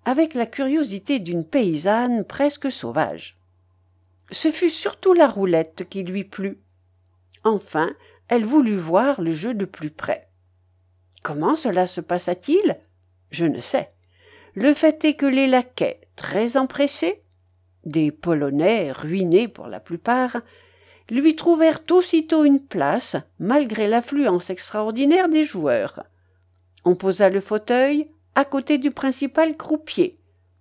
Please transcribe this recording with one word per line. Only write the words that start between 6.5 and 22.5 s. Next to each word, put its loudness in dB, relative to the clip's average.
Enfin, -2
elle 0
voulut 2
voir 0
le -2
jeu -6
de -4
plus -10
près. -8
Comment -2
cela -2
se -10
passa-t-il ? -2
Je -4
ne -2
sais. -4
Le 2
fait 2
est 2
que -2
les 2
laquais, -2
très -2
empressés, -2
des 0
Polonais 0
ruinés 2
pour -14
la -12
plupart, -2
lui 2
trouvèrent 4
aussitôt 4
une 4